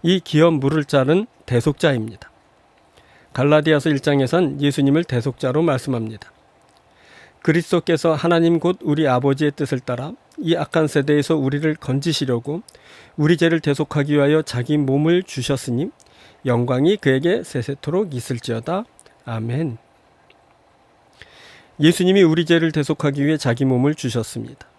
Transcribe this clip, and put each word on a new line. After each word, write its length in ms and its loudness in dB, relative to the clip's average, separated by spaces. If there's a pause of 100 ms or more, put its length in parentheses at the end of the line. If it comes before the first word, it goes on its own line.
이 160 2
기업 360 2
물을 300 0
자는 440 2 (160)
대속자입니다. 840 -2 (1040)
갈라디아서 560 2
일 100 0
장에선 600 0
예수님을 440 2
대속자로 580 -2
말씀합니다. 720 -4 (1080)
"그리스도께서 720 0
하나님 440 2
곧 240 -2
우리 240 0
아버지의 460 2
뜻을 260 -4
따라 340 -8 (260)
이 160 0
악한 320 -2
세대에서 500 0
우리를 400 -2
건지시려고 880 -4 (540)
우리 200 4
죄를 240 2
대속하기 520 -2
위하여 300 2
자기 340 -4
몸을 460 2
주셨으니 680 -4 (540)
영광이 520 2
그에게 460 0
세세토록 720 -6
있을지어다. 720 -6 (400)
아멘." 540 -6 (2000)
예수님이 440 4
우리 240 4
죄를 260 2
대속하기 520 -2
위해 120 0
자기 280 -2
몸을 300 2
주셨습니다. 720 -8 (120)